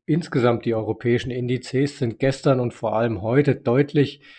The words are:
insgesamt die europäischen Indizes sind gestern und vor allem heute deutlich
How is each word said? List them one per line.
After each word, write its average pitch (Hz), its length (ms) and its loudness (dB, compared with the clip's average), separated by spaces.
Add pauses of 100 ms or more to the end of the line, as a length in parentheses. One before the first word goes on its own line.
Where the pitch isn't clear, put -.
insgesamt 123 600 0
die 117 80 0
europäischen 113 580 -2
Indizes 127 640 -4
sind 117 220 -4
gestern 135 400 0
und 120 140 -2
vor 107 200 -4
allem 110 280 -2
heute 131 340 2
deutlich 139 680 0 (180)